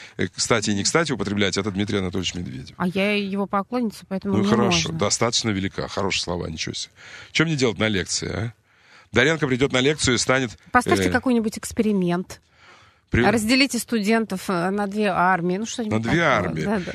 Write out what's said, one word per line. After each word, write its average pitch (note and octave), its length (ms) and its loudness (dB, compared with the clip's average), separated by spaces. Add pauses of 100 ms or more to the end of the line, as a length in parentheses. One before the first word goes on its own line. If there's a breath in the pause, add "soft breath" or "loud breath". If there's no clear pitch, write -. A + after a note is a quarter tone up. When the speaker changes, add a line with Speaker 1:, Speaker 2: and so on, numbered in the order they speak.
(160 loud breath)
Speaker 1:
э, F#2+ 180 -2
кстати A2 360 2
и G#2 60 0
не G2 80 -2
кстати, D#3+ 280 2
употребляет G2+ 460 0
этот G2 160 -2
Дмитрий G2+ 240 -2
Анатольевич F#2 380 -4
Медведев. F2 420 -10
Speaker 2:
А F3+ 100 -2
я G3 300 -2
его G3 300 -4
поклонница, G#3 600 -4
поэтому G3 280 -4
Speaker 1:
Ну G3+ 80 2
Speaker 2:
мне G3+ 60 2
Speaker 1:
хорошо, G#3 380 2
Speaker 2:
можно. D#2+ 100 -4
Speaker 1:
«достаточно A2+ 520 0
велика». F#2+ 400 -2
Хорошие F#2+ 340 -2
слова, F2 240 -4
ничего D#2+ 260 -8
себе. - 200 -10 (400 loud breath)
Что - 100 2
мне D#3+ 140 0
делать A#2 220 2
на G#2+ 100 2
лекции, F#2 400 -2
а? G#2 240 -4 (580 soft breath)
Доренко D3 340 2
придёт C3 280 0
на B2+ 80 2
лекцию C3+ 340 2
и - 40 2
станет, C3 380 0 (140)
Speaker 2:
Поставьте - 380 2
Speaker 1:
э, - 20 0
Speaker 2:
какой-нибудь A#3 460 0
эксперимент. F#3+ 840 -2 (720 soft breath)
Speaker 1:
При- - 120 4
Speaker 2:
Разделите A#3+ 560 4
студентов, A3 680 0
э, F3+ 220 0
на G3+ 160 -2
две G#3 200 0
армии. F3+ 500 2
Ну, A3 80 -4
что-нибудь G#3+ 280 -4
Speaker 1:
На A2 80 2
две A#2+ 200 2
Speaker 2:
такое. E3 60 4
Speaker 1:
армии. F2+ 360 2
Speaker 2:
Да, G#3+ 160 0
да. F3 160 -6